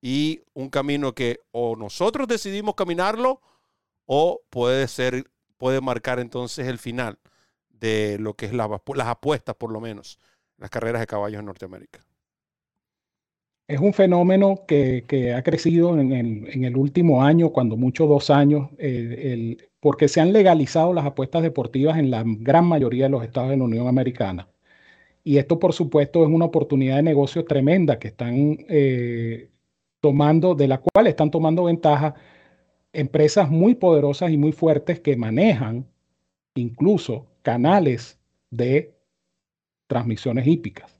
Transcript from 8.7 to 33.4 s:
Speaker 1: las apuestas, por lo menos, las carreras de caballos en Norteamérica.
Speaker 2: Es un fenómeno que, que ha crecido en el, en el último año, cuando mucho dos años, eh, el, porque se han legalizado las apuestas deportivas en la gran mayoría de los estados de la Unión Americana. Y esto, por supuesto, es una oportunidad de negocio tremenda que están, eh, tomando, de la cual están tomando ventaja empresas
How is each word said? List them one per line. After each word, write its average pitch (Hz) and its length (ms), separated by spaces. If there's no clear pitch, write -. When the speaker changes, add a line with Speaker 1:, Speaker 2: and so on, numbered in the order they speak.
Speaker 1:
las 131 140
apuestas, 131 480
por 113 160
lo 110 100
menos, 113 380
las 101 120
carreras 113 320
de 113 60
caballos 104 320
en 104 80
Norteamérica. 95 580
Speaker 2:
Es 147 100
un 196 140
fenómeno 190 720
que, 131 400
que 123 260
ha 127 120
crecido 170 520
en 135 160
el, 113 360
en 127 160
el 123 120
último 143 460
año, 160 280
cuando 120 260
mucho 127 300
dos 147 240
años, 143 480
eh, 123 540
el, 117 360
porque 147 300
se 165 120
han 170 120
legalizado 175 600
las 156 140
apuestas 139 360
deportivas 147 560
en 139 120
la 113 160
gran 117 380
mayoría 135 400
de 135 60
los 123 120
estados 123 280
de 139 60
la 131 80
Unión 117 220
Americana. 123 640
Y 143 140
esto, 160 240
por 175 120
supuesto, 156 520
es 151 60
una 165 160
oportunidad 143 500
de 147 80
negocio 143 400
tremenda 143 560
que 120 80
están, 139 500
eh, 120 840
tomando, 151 560
de 139 100
la 131 140
cual 214 260
están 151 240
tomando 165 340
ventaja 156 500
empresas 151 580